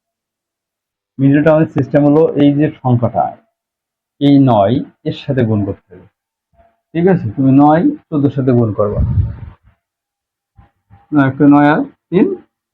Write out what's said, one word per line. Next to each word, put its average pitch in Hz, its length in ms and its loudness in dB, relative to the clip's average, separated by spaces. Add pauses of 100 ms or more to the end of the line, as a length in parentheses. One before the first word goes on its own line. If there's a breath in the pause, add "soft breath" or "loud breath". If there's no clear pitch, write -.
(1200)
মিডল 139 240 2
টার্মের 156 340 2
সিস্টেম 139 280 -2
হলো 147 180 4 (200)
এই 143 160 4
যে 151 80 0 (160)
সংখ্যাটা, 117 420 -2 (960)
এই 143 140 4 (160)
নয় 104 240 2 (340)
এর - 160 -8
সাথে 131 200 -2
গুণ 110 200 -2
করতে 98 260 -10
হবে। 92 160 -20 (880)
ঠিক 170 180 -2
আছে, 135 140 -2 (100)
তুমি 135 140 0 (120)
নয় 151 200 2 (240)
চোদ্দোর 139 300 -2
সাথে 131 160 -2
গুণ 120 260 0
করবা। 104 220 -4 (2000)
নয় 143 160 0
এক 127 60 -6 (200)
নয় 147 200 2
আর 220 60 -2 (280)
তিন, 185 180 0 (480)